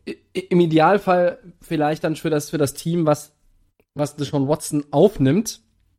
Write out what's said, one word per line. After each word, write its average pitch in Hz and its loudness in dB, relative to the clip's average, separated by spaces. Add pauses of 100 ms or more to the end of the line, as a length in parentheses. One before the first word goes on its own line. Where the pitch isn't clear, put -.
i-, - -10 (200)
i-, 185 -6 (100)
im 175 4
Idealfall 175 2 (240)
vielleicht 156 -2
dann 160 -4
für - -8
das, 147 -2
für 160 -4
das 139 0
Team, 170 -2
was, - -2 (640)
was 147 -6
Deshaun 139 -2
Watson 151 -4
aufnimmt 160 0 (380)